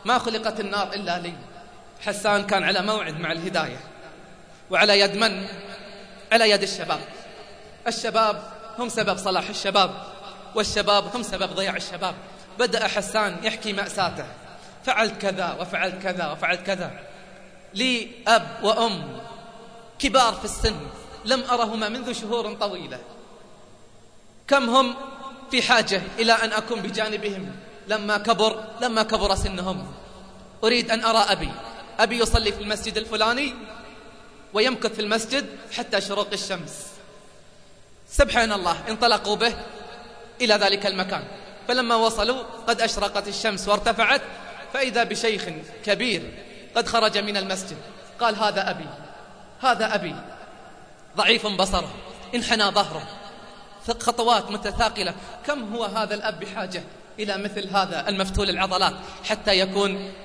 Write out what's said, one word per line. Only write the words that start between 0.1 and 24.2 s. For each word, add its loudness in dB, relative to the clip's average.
خلقت -2
النار -2
إلا -4
لي"، -6
حسان 2
كان 2
على 4
موعد -2
مع -2
الهداية. -2
وعلى 8
يد 4
من؟ 2
على 8
يد 6
الشباب. -2
الشباب 2
هم -2
سبب 2
صلاح 0
الشباب، 2
والشباب 2
هم -4
سبب -4
ضياع -2
الشباب. -6
بدأ 2
حسان 0
يحكي -2
مأساته: -2
"فعلت 2
كذا 0
وفعلت -2
كذا -2
وفعلت -2
كذا، -2
لي 0
أب 6
وأم 2
كبار 4
في -8
السن 0
لم 2
أرهما 0
منذ -4
شهور -4
طويلة، -6